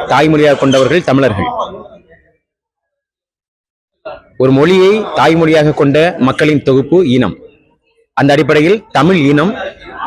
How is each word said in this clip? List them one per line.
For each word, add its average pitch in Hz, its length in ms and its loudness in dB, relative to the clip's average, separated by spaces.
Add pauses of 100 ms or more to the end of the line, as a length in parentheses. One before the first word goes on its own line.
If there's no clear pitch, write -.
தாய்மொழியாக 147 520 2
கொண்டவர்கள் 135 500 0
தமிழர்கள். 123 400 0 (3000)
ஒரு 131 140 0
மொழியை 185 420 2 (220)
தாய்மொழியாக 156 580 2
கொண்ட 143 240 0 (220)
மக்களின் 151 440 -2
தொகுப்பு 135 360 0 (100)
இனம். 120 260 -2 (840)
அந்த 139 160 0
அடிப்படையில் 151 440 2 (140)
தமிழ் 160 320 2
இனம் 147 300 0 (540)